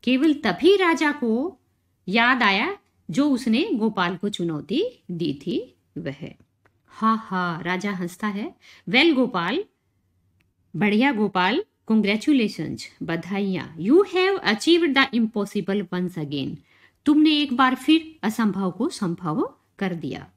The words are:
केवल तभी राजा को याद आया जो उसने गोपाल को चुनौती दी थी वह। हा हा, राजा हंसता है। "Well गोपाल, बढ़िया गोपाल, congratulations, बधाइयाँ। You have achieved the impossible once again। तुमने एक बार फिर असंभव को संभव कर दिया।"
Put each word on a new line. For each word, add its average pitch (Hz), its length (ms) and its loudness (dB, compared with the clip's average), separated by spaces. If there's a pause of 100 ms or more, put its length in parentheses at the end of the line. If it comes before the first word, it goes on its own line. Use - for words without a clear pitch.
केवल 262 300 4
तभी 269 440 4
राजा 330 340 2
को 247 480 -2 (480)
याद 233 360 2
आया 226 340 0 (340)
जो 277 200 2
उसने 247 420 0
गोपाल 202 440 -2
को - 120 -4
चुनौती 185 800 -4
दी 165 220 -4
थी 247 440 -8 (200)
वह। 151 380 -12 (520)
हा 220 260 0
हा, 180 480 -4
राजा 185 300 -4
हंसता 180 360 -6
है। 208 280 -8 (340)
"Well 285 240 4
गोपाल, 240 520 -2 (1080)
बढ़िया 214 360 2
गोपाल, 208 540 0 (260)
congratulations, 208 920 0 (220)
बधाइयाँ। 175 760 -4
You 247 260 4
have 370 360 0
achieved 311 540 2
the 269 200 2
impossible 208 800 -2
once 180 240 -4
again। 143 400 -6 (480)
तुमने 302 320 6
एक 285 160 0
बार 254 220 4
फिर 311 480 0
असंभव 196 480 0
को 262 180 -2
संभव 180 680 -4 (240)
कर 185 160 -4
दिया।" 139 420 -10